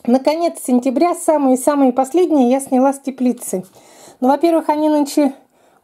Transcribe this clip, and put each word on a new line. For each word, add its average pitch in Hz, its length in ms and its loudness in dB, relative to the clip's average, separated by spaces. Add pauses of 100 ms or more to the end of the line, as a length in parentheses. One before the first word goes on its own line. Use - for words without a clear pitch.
на 247 140 2
конец 330 420 -2
сентября, 269 540 0
самые-самые 277 800 0
последние, 269 580 0
я 269 80 0
сняла 269 340 0
с 269 60 -16
теплицы. 247 640 -6 (540)
Ну, 247 80 0
во-первых, 320 420 2
они 302 200 0
нынче 294 440 0 (500)